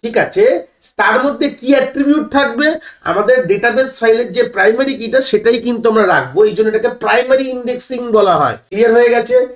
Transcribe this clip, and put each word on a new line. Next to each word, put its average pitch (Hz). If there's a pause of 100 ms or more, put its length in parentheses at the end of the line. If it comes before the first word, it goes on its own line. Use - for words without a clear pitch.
ঠিক 233
আছে? 370 (520)
তার 214
মধ্যে 285
কি -
অ্যাট্রিবিউট 277
থাকবে? 269 (440)
আমাদের 208
ডেটাবেস 233
ফাইলের 226
যে 240
প্রাইমারি 226
কিটা 226
সেটাই 226
কিন্তু 233
আমরা 220
রাখবো, 147
এই 214
জন্য 220
এটাকে 220
প্রাইমারি 247
ইন্ডেক্সিং 247
বলা 196
হয়। 131 (140)
ক্লিয়ার 226
হয়ে 240
গেছে? 240